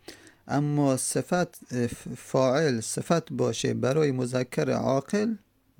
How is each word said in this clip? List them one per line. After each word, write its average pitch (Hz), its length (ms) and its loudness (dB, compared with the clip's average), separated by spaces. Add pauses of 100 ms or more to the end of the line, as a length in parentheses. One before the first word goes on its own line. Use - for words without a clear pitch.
(480)
اما 143 500 2
صفت، - 760 -2
اه، 120 140 0 (300)
فاعل 131 640 2
صفت 156 500 -2
باشه 123 420 0
برای 135 380 2
مذکر 127 600 -2
عاقل، 135 640 0 (460)